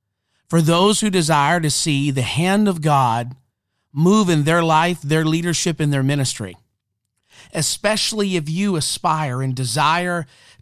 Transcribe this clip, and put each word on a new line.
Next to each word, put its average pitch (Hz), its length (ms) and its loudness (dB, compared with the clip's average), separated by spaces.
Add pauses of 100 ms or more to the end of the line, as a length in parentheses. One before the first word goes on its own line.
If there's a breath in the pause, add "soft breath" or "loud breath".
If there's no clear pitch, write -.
(480)
for 170 140 2
those 175 400 4
who 214 80 0
desire 160 500 2
to 156 100 -2
see 143 420 -2
the 135 100 -2
hand 190 480 0
of 170 120 -2
God 127 540 0 (560)
move 180 380 2
in 151 140 2
their 165 200 2
life, 165 380 0
their 156 240 0
leadership, 165 560 -2
and 147 100 0
their 139 120 0
ministry. 127 520 -2 (1000 loud breath)
Especially 208 840 -2
if 156 140 -4
you 190 260 -2
aspire 151 680 -4
and 131 140 -4
desire 156 680 -2 (360 soft breath)